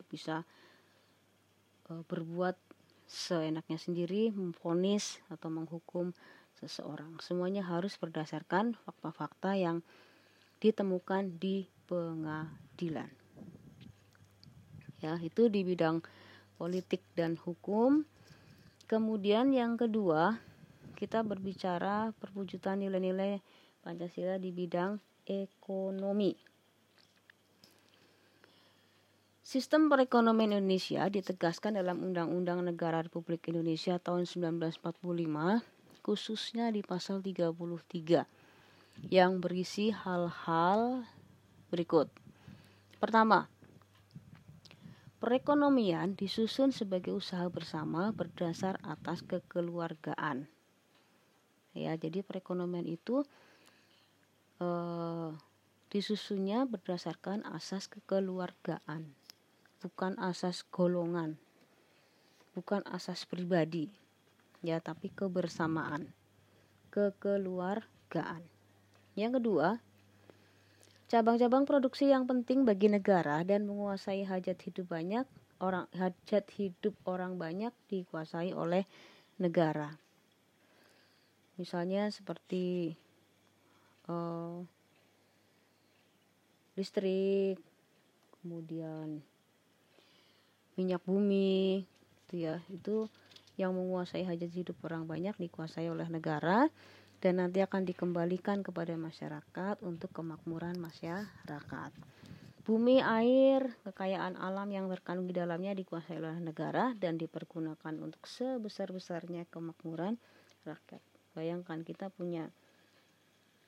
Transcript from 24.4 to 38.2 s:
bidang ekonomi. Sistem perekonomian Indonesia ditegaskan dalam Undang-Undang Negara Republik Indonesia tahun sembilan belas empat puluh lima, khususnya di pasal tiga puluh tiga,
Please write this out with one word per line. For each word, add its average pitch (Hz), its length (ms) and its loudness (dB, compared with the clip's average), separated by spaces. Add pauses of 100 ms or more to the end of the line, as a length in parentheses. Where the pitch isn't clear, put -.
bidang 180 480 -2 (260)
ekonomi. 196 1080 -2 (3000)
Sistem 302 400 4
perekonomian 226 720 6
Indonesia 185 480 2
ditegaskan 196 720 0
dalam 180 240 0
Undang-Undang 175 640 0
Negara 170 340 0
Republik 170 480 -6
Indonesia 165 540 0
tahun 180 240 0
sembilan 170 320 -2
belas 160 240 -2
empat 170 160 -6
puluh 175 240 -2
lima, 165 400 2 (400)
khususnya 220 720 -2
di 202 80 -2
pasal 190 400 -4
tiga 175 320 0
puluh 170 320 -6
tiga, 160 400 2 (840)